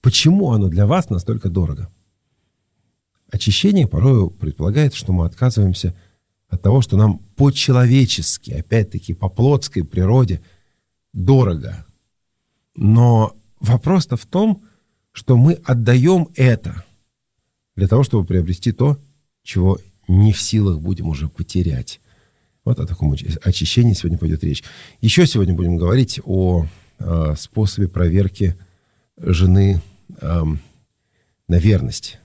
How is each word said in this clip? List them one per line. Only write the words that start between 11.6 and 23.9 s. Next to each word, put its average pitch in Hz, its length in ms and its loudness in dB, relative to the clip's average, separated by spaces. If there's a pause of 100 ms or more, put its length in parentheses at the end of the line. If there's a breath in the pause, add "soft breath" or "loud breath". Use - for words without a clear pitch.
Но 113 600 4 (240)
вопрос-то 123 560 0
в - 120 -12
том, 202 360 -2 (480 soft breath)
что - 260 -2
мы 147 160 4 (120)
отдаём 127 720 2
это 127 500 -2 (880)
для 98 120 -2
того, 131 160 2
чтобы 98 220 0
приобрести 90 460 -2
то, 139 280 -2 (440)
чего 92 360 0 (280)
не 101 260 4
в - 60 -4
силах 98 400 -2
будем 85 280 -6
уже 76 220 -6
потерять. 82 680 -6 (640)
Вот 117 160 -2
о 87 60 -6
таком 85 280 -4
оч-, 80 300 -8
очищении 104 500 0